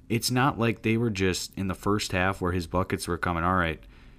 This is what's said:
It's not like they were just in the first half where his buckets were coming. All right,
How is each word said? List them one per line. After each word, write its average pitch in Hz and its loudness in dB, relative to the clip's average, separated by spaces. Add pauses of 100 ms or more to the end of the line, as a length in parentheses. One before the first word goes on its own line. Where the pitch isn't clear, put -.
It's 117 -2
not 127 2
like 113 0
they 110 2
were 120 2
just 95 0
in 95 -4
the 90 -2
first - -2
half 92 0
where 90 0
his 90 -2
buckets 90 -2
were 87 -2
coming. 85 -2
All 90 2
right, 82 0 (360)